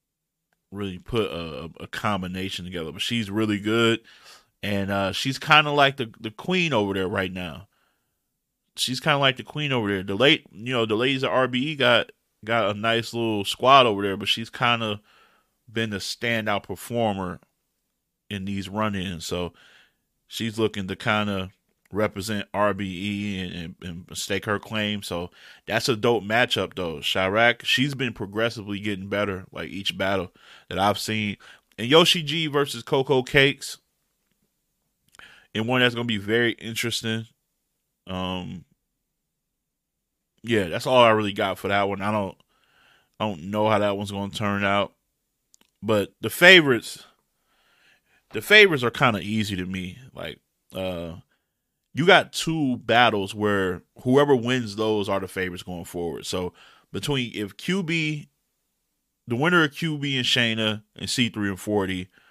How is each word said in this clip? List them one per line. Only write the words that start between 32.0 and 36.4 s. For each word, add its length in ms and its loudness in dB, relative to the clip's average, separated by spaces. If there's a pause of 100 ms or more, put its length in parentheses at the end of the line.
G 240 -4
versus 340 -2
Coco 400 0
Cakes, 560 0 (1800)
and 160 -4
one 100 2
that's 160 4
gonna 80 -4
be 140 -2
very 340 2